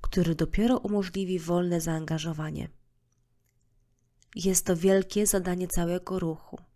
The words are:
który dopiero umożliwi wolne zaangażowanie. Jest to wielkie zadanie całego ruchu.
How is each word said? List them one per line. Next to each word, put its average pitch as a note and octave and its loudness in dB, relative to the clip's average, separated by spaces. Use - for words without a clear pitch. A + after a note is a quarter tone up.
który E3 2
dopiero G#3+ 2
umożliwi F#3+ -2
wolne F3 0
zaangażowanie. D#3+ -4
Jest F3+ 0
to F3+ 4
wielkie F#3+ 4
zadanie F3+ 0
całego F3 -2
ruchu. E3 -6